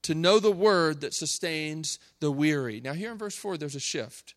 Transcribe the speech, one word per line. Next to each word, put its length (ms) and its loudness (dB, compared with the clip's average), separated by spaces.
to 140 -2
know 240 6
the 120 4
word 500 4
that 120 -6
sustains 840 -4
the 120 0
weary." 500 0
Now 120 -6
here 180 -6
in 60 -12
verse 180 -8
four, 220 -6
there's 180 -6
a 40 -6
shift. 580 -8